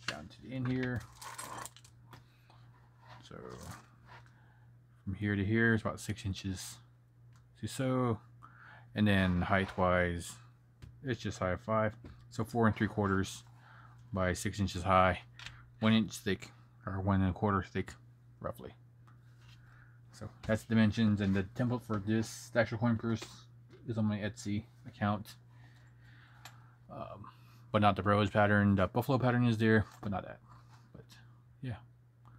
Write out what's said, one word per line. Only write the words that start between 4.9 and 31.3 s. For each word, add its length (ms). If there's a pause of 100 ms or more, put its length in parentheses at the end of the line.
from 100
here 220
to 80
here 280
is 100
about 180
six 260
inches. 520 (840)
See, 80
so, 500 (720)
and 140
then 360
height-wise, 920 (680)
it's 160
just 200
high 180
five. 400 (320)
So 160
four 220
and 100
three 100
quarters 560 (680)
by 220
six 260
inches 220
high, 400 (560)
one 160
inch 240
thick, 320 (340)
or 160
one 220
and 80
a 20
quarter 300
thick, 320 (440)
roughly. 360 (1400)
So 160 (180)
that's 180
the 100
dimensions, 480
and 120
the 100
template 360
for 240
this, 480
the 80
actual 160
coin 220
purse, 260 (640)
is 80
on 80
my 140
Etsy 460 (220)
account. 500 (1600)
Um, 320 (480)
but 80
not 160
the 60
rose 260
pattern. 460
The 120
buffalo 320
pattern 280
is 100
there, 300 (160)
but 80
not 160
that. 140 (540)
But 120 (560)